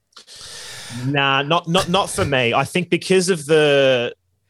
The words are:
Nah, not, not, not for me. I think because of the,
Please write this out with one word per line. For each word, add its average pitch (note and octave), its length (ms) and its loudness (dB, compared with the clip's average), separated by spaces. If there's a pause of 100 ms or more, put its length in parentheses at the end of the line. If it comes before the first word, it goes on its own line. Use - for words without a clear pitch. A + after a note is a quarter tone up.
(1080)
Nah, C#3 360 2
not, E3 260 0
not, E3+ 200 -2
not G3 220 0
for - 140 -4
me. B2+ 300 0
I C3+ 100 0
think F3+ 260 -4
because F3+ 380 0
of E3 180 -2
the, C#3 680 2 (360)